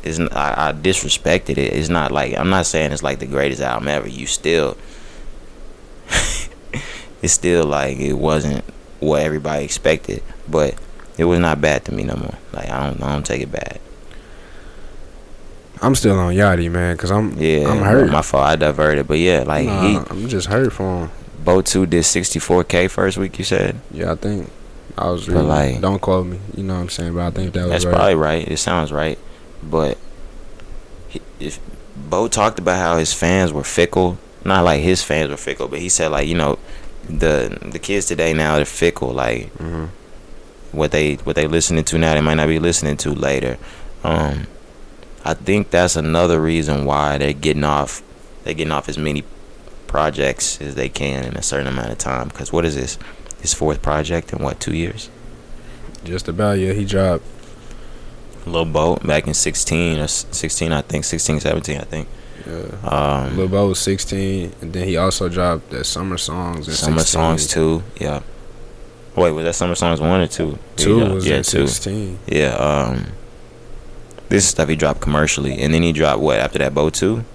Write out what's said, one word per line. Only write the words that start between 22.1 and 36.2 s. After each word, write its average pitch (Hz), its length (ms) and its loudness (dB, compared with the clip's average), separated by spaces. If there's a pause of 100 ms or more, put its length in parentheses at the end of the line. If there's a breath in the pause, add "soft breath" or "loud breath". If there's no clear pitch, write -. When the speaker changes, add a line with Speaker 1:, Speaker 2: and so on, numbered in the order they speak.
Speaker 1:
K 90 240 4
first 95 300 0
week, 95 200 -4
you 95 60 -4
said? 95 320 2 (160)
Speaker 2:
Yeah, 85 200 -2
I - 40 0
think 101 340 -4 (460)
I - 140 0
was 87 160 -4
Speaker 1:
But, - 80 -2
Speaker 2:
reading. 76 140 4
Speaker 1:
like, 71 320 2
Speaker 2:
Don't 95 200 0
quote 92 260 2
me. 90 140 -8 (160)
You 98 80 -6
know 95 100 -2
what 90 60 -2
I'm 90 80 -4
saying? 85 260 -4
But 87 120 -2
I 87 40 0
think 92 220 -4
that 90 120 -2
was 90 60 0
Speaker 1:
that's 87 140 2
Speaker 2:
right. 87 100 4
Speaker 1:
probably 90 200 6
right. 80 340 2
It 76 80 -2
sounds 82 340 0
right. 73 280 -2 (440 loud breath)
But 78 360 0 (1080)
he, - 120 -10 (180)
if - 220 -8 (340)
Bo 82 320 -2
talked 110 320 2
about 90 200 2
how 85 180 4
his 80 160 2
fans 90 400 4
were 73 100 -2
fickle, 87 560 2 (260)
not 95 200 4
like 78 180 6
his 90 200 4
fans 76 280 0
were 71 60 -6
fickle, 67 320 -6
but 67 100 -6
he 90 120 -6
said, - 200 2
like, 73 160 0